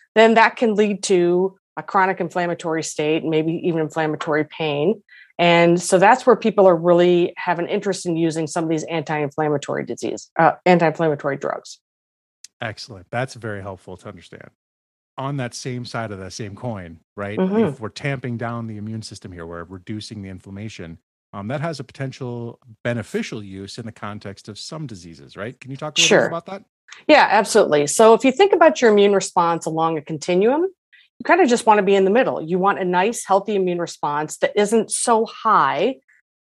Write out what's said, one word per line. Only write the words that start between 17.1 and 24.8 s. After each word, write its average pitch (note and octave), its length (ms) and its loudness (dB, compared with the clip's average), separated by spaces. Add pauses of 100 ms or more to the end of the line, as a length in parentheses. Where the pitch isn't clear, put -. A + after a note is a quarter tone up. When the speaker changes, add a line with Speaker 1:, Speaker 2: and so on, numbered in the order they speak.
Speaker 2:
right? G2+ 220 -8
Speaker 1:
Mm-hmm. F#3 260 -2
Speaker 2:
If C#3+ 160 -4
we're A2 100 -10
tamping C3 460 -8
down A#2 300 -8
the A2 100 -12
immune A2 260 -10
system G2+ 300 -18
here, E2+ 140 -14
we're E2+ 180 -12
reducing G2+ 580 -12
the G2 60 -12
inflammation. F#2+ 720 -14 (360)
Um, G#2 140 -10
that C#3 120 -6
has D#3 200 -6
a C#3 40 -14
potential A#2+ 720 -12 (260)
beneficial A#2+ 580 -6
use G2 360 -14
in A2 80 -14
the A2 60 -12
context G#2 560 -14
of G#2 100 -16
some D#3 280 -12